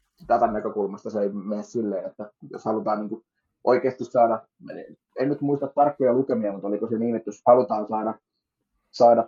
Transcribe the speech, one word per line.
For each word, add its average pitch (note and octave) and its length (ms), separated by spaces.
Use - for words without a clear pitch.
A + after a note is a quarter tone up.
datan A#2 260
näkökulmasta G#2 560
se G#2 120
ei G2+ 80
mene G#2 340
silleen, G2+ 420
että G#2 260
jos - 160
halutaan G#2+ 340
niinku G#2+ 240
oikeasti B2 420
saada, A#2 420
en C3 100
nyt C#3+ 120
muista C#3 260
tarkkoja C3+ 460
lukemia, A2+ 380
mutta G2 160
oliko G#2 200
se A2+ 100
niin, A#2 180
että G#2+ 120
jos - 180
halutaan A#2+ 420
saada, A2 320
saada A#2+ 360